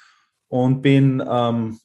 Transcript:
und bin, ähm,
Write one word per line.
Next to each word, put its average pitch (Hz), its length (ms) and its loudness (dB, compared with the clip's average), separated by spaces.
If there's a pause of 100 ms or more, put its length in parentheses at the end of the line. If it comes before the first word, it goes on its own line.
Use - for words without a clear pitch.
(480)
und 131 360 -2
bin, 135 440 2
ähm, 117 580 -2